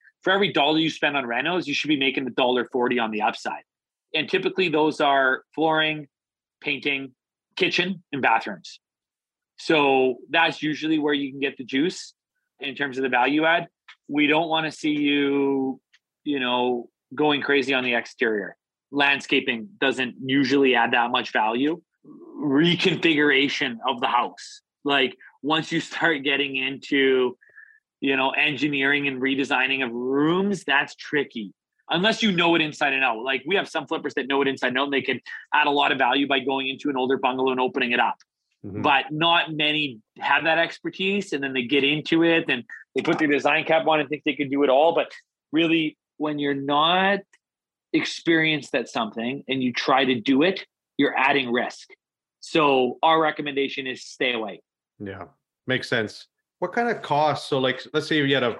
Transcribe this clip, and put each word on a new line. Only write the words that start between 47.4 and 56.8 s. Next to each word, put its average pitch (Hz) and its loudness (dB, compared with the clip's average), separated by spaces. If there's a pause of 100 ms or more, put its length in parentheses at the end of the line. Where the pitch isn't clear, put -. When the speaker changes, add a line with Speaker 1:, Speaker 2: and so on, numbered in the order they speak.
Speaker 1:
experienced 156 0
at 120 -2
something 120 -6
and 131 -2
you 123 0
try 135 2
to 131 2
do 135 4
it, 190 0 (320)
you're 143 2
adding 135 2
risk. 117 -4 (500)
So 135 2
our 160 6
recommendation 139 -2
is - -10
stay 127 -2
away. 107 -6 (380)
Speaker 2:
Yeah, 95 -12 (420)
makes 131 -4
sense. 110 -4 (320)
What 180 -4
kind - -2